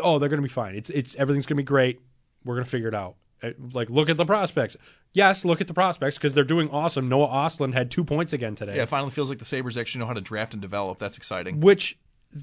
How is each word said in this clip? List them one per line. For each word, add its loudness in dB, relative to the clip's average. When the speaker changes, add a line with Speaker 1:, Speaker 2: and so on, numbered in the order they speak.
Speaker 1:
oh, 4
they're 2
gonna 0
be -2
fine. -4
It's, -10
it's, -4
everything's 2
gonna 0
be 0
great. 2
We're -4
gonna -2
figure -4
it -4
out." -6
Uh, -6
like, -4
look 2
at 4
the 4
prospects. 0
Yes, 4
look 2
at -4
the -8
prospects 0
'cause 0
they're 6
doing 2
awesome. 0
Noah 4
Ostlund 0
had 0
two 0
points -2
again -4
today. -6
Speaker 2:
Yeah, 0
it -6
finally -2
feels -2
like -8
the -14
Sabres -6
actually -6
know -4
how -4
to -6
draft -6
and -8
develop. -6
That's -8
exciting. -6
Speaker 1:
Which, 6